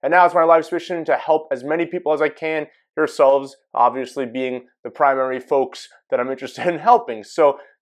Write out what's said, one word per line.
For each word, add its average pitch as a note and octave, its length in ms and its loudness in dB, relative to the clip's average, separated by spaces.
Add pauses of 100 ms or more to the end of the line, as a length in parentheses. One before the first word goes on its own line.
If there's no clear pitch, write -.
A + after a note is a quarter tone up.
And C#3+ 80 -2
now F3 140 6
it's F3 100 2
my E3+ 80 4
life's E3 300 4
mission E3+ 320 -6
to D3+ 100 2
help D#3 380 -2
as B2 100 -8
many E3 220 -2
people F3 260 -6
as D3+ 100 0
I D3+ 60 0
can, D#3 400 -6 (300)
yourselves C#3 580 2 (180)
obviously B2 520 0
being B2+ 400 -6 (180)
the B2 60 -10
primary C3 500 0
folks C3 480 -4 (240)
that C3 80 0
I'm B2 100 -4
interested C3+ 380 -8
in E3+ 120 -4
helping. C3 440 0
So C#3+ 360 2 (220)